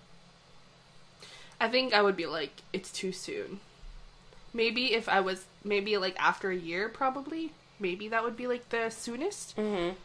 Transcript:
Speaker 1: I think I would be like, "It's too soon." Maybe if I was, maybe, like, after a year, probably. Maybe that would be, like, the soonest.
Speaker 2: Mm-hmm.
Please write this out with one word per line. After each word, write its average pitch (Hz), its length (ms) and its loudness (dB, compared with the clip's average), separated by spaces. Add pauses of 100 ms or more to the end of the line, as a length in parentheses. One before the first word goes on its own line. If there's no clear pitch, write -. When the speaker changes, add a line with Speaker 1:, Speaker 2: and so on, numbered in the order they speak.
(1600)
Speaker 1:
I 220 80 4
think 254 260 4
I 208 80 10
would 196 140 6
be 165 100 -2
like, 147 360 -4 (100)
"It's - 180 -6
too 185 220 -4
soon." - 480 -6 (920)
Maybe 233 400 2
if 226 160 0
I 190 120 6
was, 185 240 0 (200)
maybe, 202 320 2
like, 185 220 0
after 175 320 2
a 185 60 0
year, 175 320 -2
probably. 285 640 -2 (280)
Maybe 196 280 -2
that 226 140 2
would 233 140 0
be, 247 100 -6
like, 247 220 -2
the 226 220 0
soonest. 262 640 -6
Speaker 2:
Mm-hmm. 190 380 0 (100)